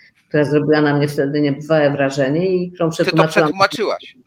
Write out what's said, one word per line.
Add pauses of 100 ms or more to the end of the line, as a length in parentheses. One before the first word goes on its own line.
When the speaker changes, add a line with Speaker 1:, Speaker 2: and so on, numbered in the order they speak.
(280)
Speaker 1:
która
zrobiła
na
mnie
wtedy
niebywałe
wrażenie
i
którą
Speaker 2:
Ty
to
Speaker 1:
przetłumaczyłam.
Speaker 2:
przetłumaczyłaś.